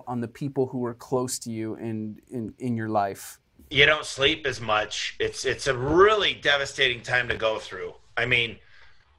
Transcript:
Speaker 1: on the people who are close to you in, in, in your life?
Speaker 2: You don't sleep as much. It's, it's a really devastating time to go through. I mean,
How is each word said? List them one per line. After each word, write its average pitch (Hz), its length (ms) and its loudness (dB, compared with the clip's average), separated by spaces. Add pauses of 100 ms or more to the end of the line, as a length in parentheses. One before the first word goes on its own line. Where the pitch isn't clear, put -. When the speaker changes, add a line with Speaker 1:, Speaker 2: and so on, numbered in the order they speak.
Speaker 1:
on 123 140 -4
the 117 60 -4
people 135 400 -2
who 127 180 -4
are 120 80 -4
close 127 460 -2
to 117 120 -10
you 110 240 -6
in, 110 440 -6 (100)
in, 113 300 -8
in 123 180 -2
your 110 120 -4
life? 101 500 -2 (300)
Speaker 2:
You 143 160 6
don't 151 200 4
sleep 151 400 0
as 120 160 -2
much. 107 580 -2
It's, 110 240 -2
it's 127 240 -2
a 131 100 0
really 170 580 6
devastating 135 640 0
time 123 280 0
to 110 60 0
go 110 240 0
through. 90 340 -10 (220)
I 117 100 0
mean, 117 320 0 (600)